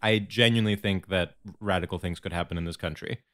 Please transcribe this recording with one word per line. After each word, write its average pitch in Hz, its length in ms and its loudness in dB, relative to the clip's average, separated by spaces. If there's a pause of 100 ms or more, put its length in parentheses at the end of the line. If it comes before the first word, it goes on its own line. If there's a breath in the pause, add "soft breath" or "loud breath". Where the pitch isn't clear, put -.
I 110 180 4
genuinely 110 560 4
think 98 320 -2
that 92 280 0 (240)
radical 92 400 -2
things 87 200 -4
could 85 140 -8
happen 85 240 -4
in 85 80 -2
this 85 120 -6
country. - 420 -6 (140)